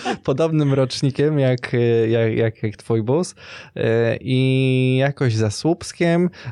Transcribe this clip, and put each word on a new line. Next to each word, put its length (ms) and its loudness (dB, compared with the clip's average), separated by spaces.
<laughs> 220 -6
podobnym 500 0
rocznikiem 640 0
jak, 360 0
e, 40 2
jak, 280 2
jak, 260 -2
jak 140 -4
twój 260 -2
bus. 320 -2
E, 440 0
i 800 2
jakoś 340 0
za 160 0
Słupskiem 800 0